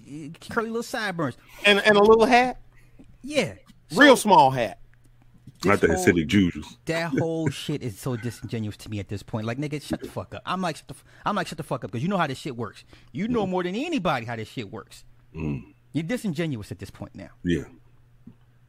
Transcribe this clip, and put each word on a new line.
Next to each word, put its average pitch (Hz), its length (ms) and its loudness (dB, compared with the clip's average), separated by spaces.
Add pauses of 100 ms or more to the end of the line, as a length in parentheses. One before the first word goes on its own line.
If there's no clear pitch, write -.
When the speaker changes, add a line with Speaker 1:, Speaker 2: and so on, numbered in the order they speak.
Speaker 1:
uh, 156 460 -16
curly 226 160 -2
little 226 140 -4
sideburns. 190 560 -6 (260)
Speaker 2:
And, 202 220 6
and 208 100 8
a 202 60 8
little 220 240 8
hat? 247 340 4 (600)
Speaker 1:
Yeah. 247 320 -2 (400)
Speaker 2:
Real 269 220 10
Speaker 1:
So - 120 -2
Speaker 2:
small 156 220 8
hat. 117 280 -2 (880)
Speaker 3:
Not 98 160 4
Speaker 1:
this 87 100 6
Speaker 3:
the 80 60 0
Speaker 1:
whole - 100 -4
Speaker 3:
Hasidic 87 200 4
Jews. 85 580 0
Speaker 1:
that 165 280 -4
whole 165 360 -2
shit - 340 -6
is 113 160 -8
so 127 180 -6
disingenuous 110 600 -8
to - 140 -18
me 107 100 -6
at 95 80 -10
this 101 140 -8
point. 110 240 -8
Like, 117 120 -6
nigga, 147 220 -8
shut - 200 -8
the - 80 -12
fuck - 260 -12
up. 101 100 -14
I'm 180 160 -6
like, 175 160 -4
shut - 120 -20
the 139 60 -16
f-, - 100 -20 (200)
I'm 190 100 -2
like, - 120 -4
"Shut - 100 -14
the 156 80 -10
fuck 135 200 -6
up," 107 80 -12
'cause 120 100 -4
you 170 60 -2
know 202 100 0
how 170 80 0
this 131 120 -8
shit 135 180 -10
works. 110 280 -10 (280)
You 196 160 -6
know 226 180 0
Speaker 3:
Mm. 185 40 -4
Speaker 1:
more 180 120 0
than 180 140 -4
anybody 185 500 -2
how 117 100 -6
this 110 120 -8
shit 107 220 -10
works. - 340 -16 (300)
Speaker 3:
Mm. 76 280 -6 (300)
Speaker 1:
You're 151 120 -2
disingenuous 160 680 -4
at 101 60 -12
this - 120 -14
point - 240 -14
now. 98 140 -16 (160)
Speaker 3:
Yeah. 82 200 0 (1040)